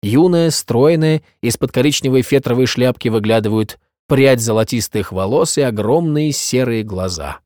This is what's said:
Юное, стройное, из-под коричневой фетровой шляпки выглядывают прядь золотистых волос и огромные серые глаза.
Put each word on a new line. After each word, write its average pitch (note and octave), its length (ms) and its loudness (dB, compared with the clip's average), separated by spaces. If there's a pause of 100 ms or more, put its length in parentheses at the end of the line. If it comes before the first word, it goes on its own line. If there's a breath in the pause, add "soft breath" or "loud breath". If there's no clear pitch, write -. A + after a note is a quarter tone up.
Юное, E3 480 2
стройное, D#3 720 0 (180)
из-под A#2 300 -2
коричневой C3 520 0
фетровой B2+ 440 0
шляпки B2 420 -2
выглядывают A2 720 0 (320)
прядь C3+ 300 4
золотистых A2 720 -2
волос G#2+ 440 -2
и D3 60 0
огромные D3 720 0
серые B2 500 -2
глаза. F#2 640 -8